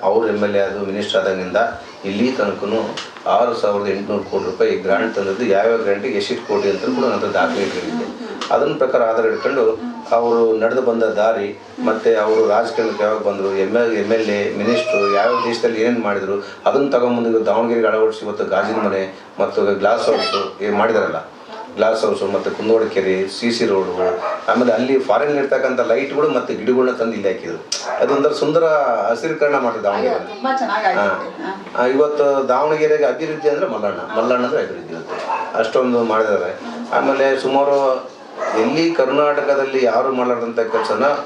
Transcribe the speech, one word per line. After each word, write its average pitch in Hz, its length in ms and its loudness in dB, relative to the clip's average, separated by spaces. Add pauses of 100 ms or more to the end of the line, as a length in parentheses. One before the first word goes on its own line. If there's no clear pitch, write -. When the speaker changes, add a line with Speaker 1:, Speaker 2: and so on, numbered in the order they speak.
Speaker 1:
ಅವ್ರ 110 260 2
ಎಮ್ 104 140 0
ಎಲ್ 101 120 0
ಎ 101 40 4
ಆದ್ರು, 98 260 -2
ಮಿನಿಸ್ಟರ್ 98 360 -2
ಆದಾಗಿನಿಂದ 92 360 -2 (480)
ಇಲ್ಲಿ 107 260 0
ತನಕನೂ 104 640 -2 (340)
ಆರು 120 260 2
ಸಾವಿರದ 101 320 0
ಎಂಟುನೂರು 101 360 -2
ಕೋಟಿ - 220 -4
ರೂಪಾಯಿ 104 260 0
ಗ್ರಾಂಟ್ 98 440 0
ತಂದದ್ದು, 98 300 -2
ಯಾವ್ಯಾವ 107 320 4
ಗ್ರಾಂಟಿಗೆ 101 400 0
ಎಷ್ಟೆಷ್ಟು 117 300 -4
ಕೋಟಿ 101 220 0
ಅಂತ 98 120 0
ಕೂಡ - 220 0
ನನ್ನ 117 100 2
ಹತ್ರ 98 140 -2
ದಾಖಲೆ 98 360 0
ಇಟ್ಕೊಂಡಿದ್ದೆ. 90 420 -4
Speaker 2:
ಹ್ಮ್. - 460 -8
Speaker 1:
ಅದನ್ನ 147 260 2
ಪ್ರಕಾರ 127 260 2
ಆಧಾರ 113 220 2
ಇಟ್ಕೊಂಡು 117 720 0 (160)
ಅವರು 117 480 4
ನಡೆದು 117 220 2
ಬಂದ 117 220 2
ದಾರಿ, 101 580 0 (240)
ಮತ್ತೆ 110 300 2
ಅವರು 107 320 2
ರಾಜಕಾರಣಕ್ಕೆ 107 560 0
ಯಾವಾಗ 107 140 2
ಬಂದ್ರು, 98 380 -2
ಎಮ್ 98 220 0
ಎಲ್, 113 200 2
ಎಮ್ 101 160 0
ಎಲ್ 110 160 2
ಎ, 101 280 -2
ಮಿನಿಸ್ಟ್ರು 104 560 0
ಯಾವ್ಯಾವ 117 320 2
ದೇಶದಲ್ಲಿ 113 360 0
ಏನೇನ್ 117 220 2
ಮಾಡಿದ್ರು, 98 420 -2 (200)
ಅದನ್ನ 143 240 2
ತಗೊಂಡ್ಬಂದು 120 400 2
ಇವತ್ತು 110 160 2
ದಾವಣಗೆರೆಗೆ 117 420 2
ಅಳವಡಿಸಿ 110 380 0
ಇವತ್ತು 101 200 -4
ಗಾಜಿನ 101 300 0
ಮನೆ 98 400 -2 (240)
ಮತ್ತು 101 360 2
ಗ್ಲಾಸ್ 113 340 2
ಹೌಸ್ 98 540 0
ಏನ್ 104 120 0
ಮಾಡಿದಾರಲ್ಲ, 107 400 2 (600)
ಗ್ಲಾಸ್ 110 300 2
ಹೌಸ್ 98 280 -2
ಮತ್ತೆ 98 160 -2
ಕುಂದೋಡ 110 340 2
ಕೆರೆ, 95 440 0
ಸಿ 117 240 -2
ಸಿ 95 140 0
ರೋಡ್, 92 840 0
ಆಮೇಲೆ 120 240 4
ಅಲ್ಲಿ 127 260 2
ಫಾರಿನ್ 143 380 2
ಇರ್ತಕ್ಕಂಥ 131 420 0
ಲೈಟ್‌ಗಳು 139 500 2
ಮತ್ತೆ 123 260 -2
ಗಿಡಗಳನ್ನ 123 360 2
ತಂದು 113 220 -2
ಇಲ್ಲಿ 98 200 -2
ಹಾಕಿದ್ರು. - 580 -8 (100)
ಅದೊಂಥರ 139 300 2
ಸುಂದರ 156 320 2 (480)
ಹಸಿರೀಕರಣ 147 460 0
ಮಾಡಿದ್ರು 113 320 0
Speaker 2:
ಅಯ್ಯೋ, - 220 0
Speaker 1:
ದಾವಣಗೆರೆ. - 240 -6
Speaker 2:
ತುಂಬಾ 262 220 -2
ಚೆನ್ನಾಗಾಯ್ತು. 208 440 0
Speaker 1:
ಹಾ. 202 60 2
Speaker 2:
ಹಾ. - 760 -6
Speaker 1:
ಆ, - 20 2
ಇವತ್ತು 139 600 2
ದಾವಣಗೆರೆಗೆ 151 580 2
ಅಭಿವೃದ್ಧಿ 135 440 0
ಅಂದ್ರೆ 135 180 0
ಮಲ್ಲಣ್ಣ, 104 320 -4 (180)
ಮಲ್ಲಣ್ಣ 123 280 2
ಅಂದ್ರೆ - 180 0
ಅಭಿವೃದ್ಧಿ 82 300 -10
ಇವತ್ತು - 640 -6
ಅಷ್ಟೊಂದು 120 460 2
ಮಾಡಿದ್ದಾರೆ. 107 480 0
Speaker 2:
ಹ್ಮ್. - 420 -10
Speaker 1:
ಆಮೇಲೆ 135 460 2
ಸುಮಾರು 135 760 0 (460)
ಎಲ್ಲಿ 160 320 2
ಕರ್ನಾಟಕದಲ್ಲಿ 139 920 2
ಯಾರು 120 260 2
ಮಾಡಲಾರ್ದಂಥ 117 480 -2
ಕೆಲಸನ 110 460 0 (200)